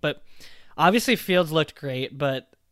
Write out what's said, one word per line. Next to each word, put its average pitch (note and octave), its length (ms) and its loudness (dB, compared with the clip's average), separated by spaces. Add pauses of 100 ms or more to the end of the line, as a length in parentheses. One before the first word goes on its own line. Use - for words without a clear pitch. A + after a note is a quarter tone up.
but D3+ 200 -2 (560)
obviously G#3 380 4
Fields F3+ 360 0
looked D#3 240 0
great. C3 420 -6
But, C3+ 360 -4 (180)